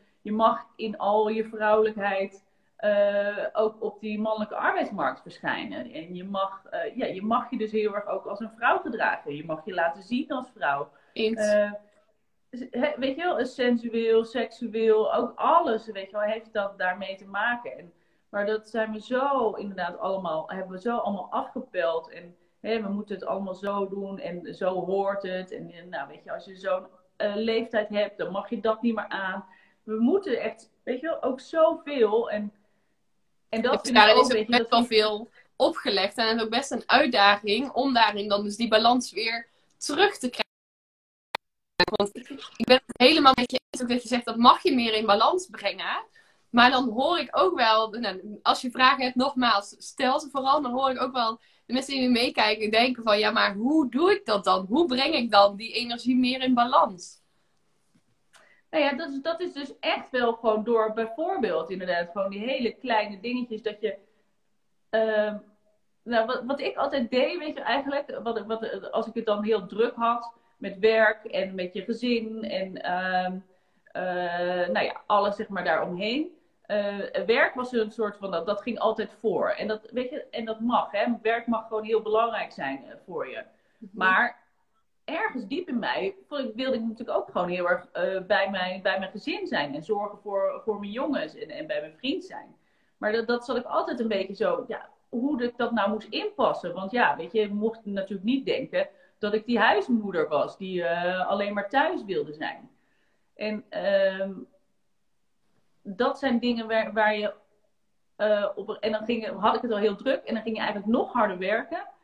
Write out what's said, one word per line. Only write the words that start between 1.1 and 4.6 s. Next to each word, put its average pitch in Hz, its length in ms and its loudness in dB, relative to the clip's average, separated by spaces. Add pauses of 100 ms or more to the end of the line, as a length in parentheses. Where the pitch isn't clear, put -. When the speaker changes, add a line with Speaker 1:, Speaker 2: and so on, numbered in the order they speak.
Speaker 1:
je 220 180 -2
vrouwelijkheid, 214 1000 0 (280)
eh, 202 600 2 (160)
ook 220 300 0
op 208 160 -6
die 214 200 -6
mannelijke 214 360 -2
arbeidsmarkt 214 640 -2